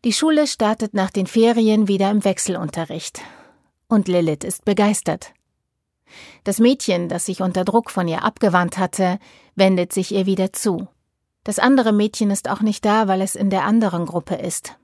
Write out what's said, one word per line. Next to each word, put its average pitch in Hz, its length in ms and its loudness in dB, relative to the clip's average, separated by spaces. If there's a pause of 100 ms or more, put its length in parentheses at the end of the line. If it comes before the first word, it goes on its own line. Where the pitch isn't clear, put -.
Die 240 80 0
Schule 302 340 2
startet 220 480 -2
nach 190 160 0
den 190 160 -2
Ferien 220 600 4
wieder 196 220 2
im 208 140 0
Wechselunterricht. 175 960 -4 (680)
Und 208 200 2
Lilith 165 340 0
ist - 220 -8
begeistert. 202 720 -2 (1080)
Das 196 140 -2
Mädchen, 214 520 2
das 175 160 -6
sich 190 160 -6
unter 185 220 0
Druck 220 260 0
von 175 180 -2
ihr 165 160 -4
abgewandt 180 540 0
hatte, 185 400 0 (360)
wendet 185 380 2
sich 190 200 -4
ihr 190 120 0
wieder 190 280 0
zu. 190 360 -4 (560)
Das 208 140 -6
andere 247 340 4
Mädchen 208 380 0
ist - 180 -4
auch 202 140 -4
nicht 214 220 -2
da, 214 220 2
weil 190 140 0
es 190 160 -4
in 196 140 0
der 190 140 0
anderen 196 420 0
Gruppe 170 300 -6
ist. - 480 -8